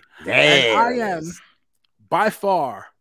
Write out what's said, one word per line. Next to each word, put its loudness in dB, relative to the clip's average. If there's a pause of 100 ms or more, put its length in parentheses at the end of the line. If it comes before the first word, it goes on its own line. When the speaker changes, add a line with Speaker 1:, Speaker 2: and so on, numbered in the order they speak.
(240)
Speaker 1:
There -4
Speaker 2:
And 4
I 2
Speaker 1:
it -4
Speaker 2:
am -4
Speaker 1:
is. -14 (680)
Speaker 2:
by 0
far -4 (160)